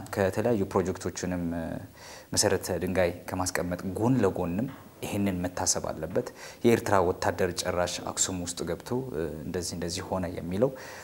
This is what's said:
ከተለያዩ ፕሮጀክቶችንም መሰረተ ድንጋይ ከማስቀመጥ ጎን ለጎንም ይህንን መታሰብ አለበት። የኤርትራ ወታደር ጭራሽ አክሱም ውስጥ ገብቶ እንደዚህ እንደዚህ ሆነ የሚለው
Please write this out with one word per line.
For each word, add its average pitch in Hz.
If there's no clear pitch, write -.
ከተለያዩ 104
ፕሮጀክቶችንም 90
መሰረተ 95
ድንጋይ 90
ከማስቀመጥ 90
ጎን 110
ለጎንም 92
ይህንን 101
መታሰብ 90
አለበት። 82
የኤርትራ 113
ወታደር 92
ጭራሽ 87
አክሱም 92
ውስጥ 85
ገብቶ 82
እንደዚህ 85
እንደዚህ 87
ሆነ 92
የሚለው 87